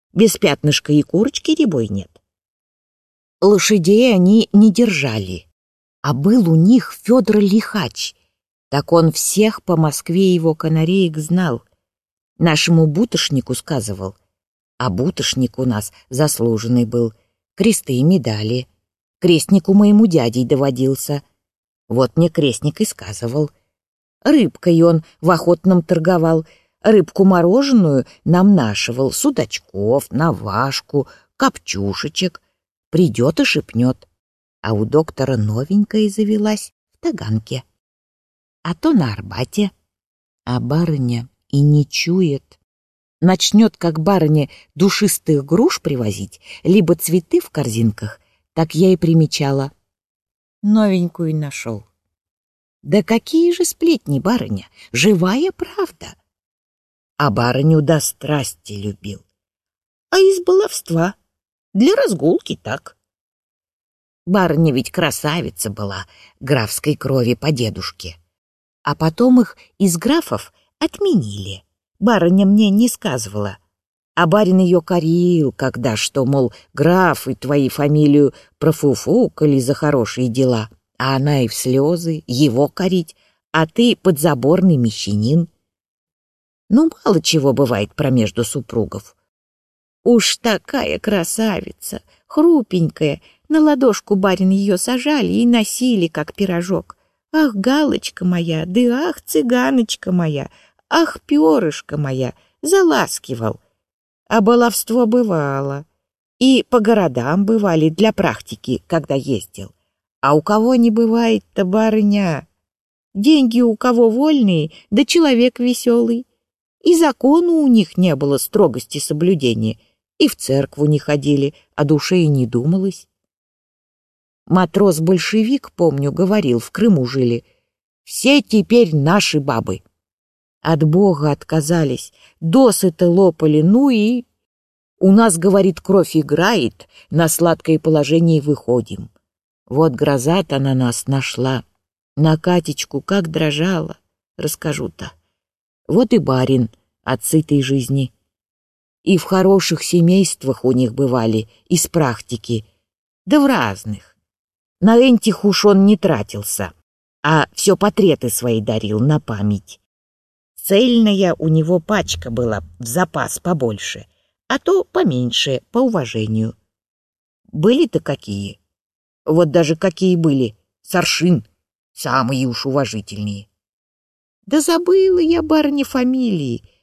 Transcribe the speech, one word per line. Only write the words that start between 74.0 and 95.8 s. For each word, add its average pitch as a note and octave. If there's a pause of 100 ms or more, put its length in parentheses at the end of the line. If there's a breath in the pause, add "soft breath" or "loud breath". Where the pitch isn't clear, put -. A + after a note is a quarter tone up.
А E3+
барин F#3
ее F3+
корил, E3+
когда B2+
что, B2+
мол, C3 (220 soft breath)
графы D#3+
твои C#3+
фамилию D3 (240 soft breath)
профуфукали D3
за B2+
хорошие B2+
дела. A#2+ (300)
А C3+
она C#3
и A#2+
в A2
слезы D#3
его B2+
корить, F3+ (380)
а D#3+
ты A#3+
подзаборный D#3+
мещанин. A#2+ (1200)
Ну, D4+ (140)
мало F3
чего C#3+
бывает A2+
промежду A#2+
супругов. A2+ (880)
Уж -
такая G#3+
красавица, - (240)
хрупенькая, F#3 (260 soft breath)
на D#4
ладошку C4
барин F#3+
ее G3
сажали B3
и A3
носили, A#3